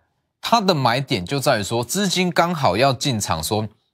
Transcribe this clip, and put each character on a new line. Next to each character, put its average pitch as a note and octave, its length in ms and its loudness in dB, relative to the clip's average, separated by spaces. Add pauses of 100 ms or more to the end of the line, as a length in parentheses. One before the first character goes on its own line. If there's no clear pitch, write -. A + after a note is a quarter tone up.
(420)
它 A#3 180 2
的 F#3+ 140 2
买 C3 260 2
点 A2 240 -2
就 C#3 160 -4
在 B2+ 180 2
于 G2+ 40 -2
说， A#2 200 -2
资 G3 240 -2
金 F3+ 240 0
刚 F3 240 0
好 B2+ 220 0
要 C3+ 160 4
进 B2 260 -2
场 E2 240 -2
说， G#2+ 240 -2 (280)